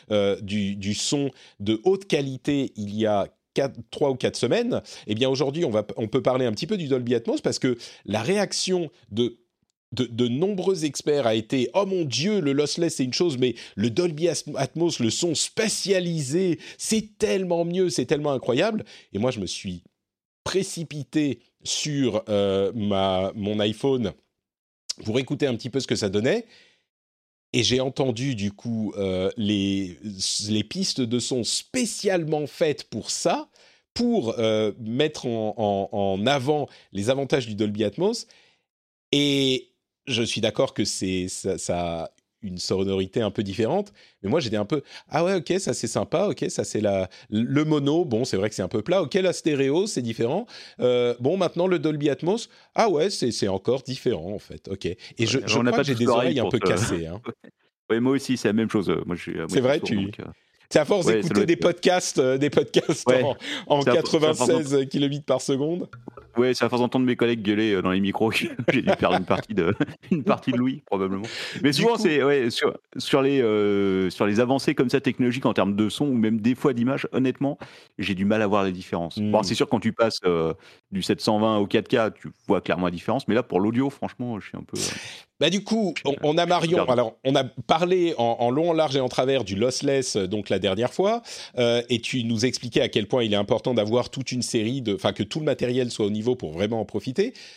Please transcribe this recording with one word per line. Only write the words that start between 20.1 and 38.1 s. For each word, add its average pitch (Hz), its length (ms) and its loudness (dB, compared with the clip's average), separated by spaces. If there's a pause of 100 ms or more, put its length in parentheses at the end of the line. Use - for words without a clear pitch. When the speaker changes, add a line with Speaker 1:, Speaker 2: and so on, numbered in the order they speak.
Speaker 1:
précipité 151 960 -2 (240)
sur, 135 640 0
euh, 98 460 2
ma, 95 600 0
mon 104 240 -2
iPhone 113 540 0 (920)
pour 107 140 0
écouter 139 280 0
un 120 80 0
petit 113 160 -8
peu 135 80 -2
ce - 80 -4
que 117 80 0
ça 101 140 0
donnait. 135 360 0 (1080)
Et 123 120 2
j'ai 120 160 2
entendu, 131 560 -2
du 101 160 -2
coup, 110 440 -4
euh, 95 420 -2
les, 98 600 0 (520)
les 107 140 0
pistes 175 380 -4
de 120 160 0
son 120 260 -4
spécialement 180 1000 -2
faites 151 380 -2
pour - 260 -8
ça, 208 400 -2 (460)
pour, 226 420 0
euh, 110 420 2
mettre 135 460 -2
en, 110 320 -4
en, 101 340 0
en 98 360 0
avant 143 400 0 (260)
les 101 160 -2
avantages 135 380 0
du 107 80 -6
Dolby 104 280 0
Atmos. 185 440 -2 (840)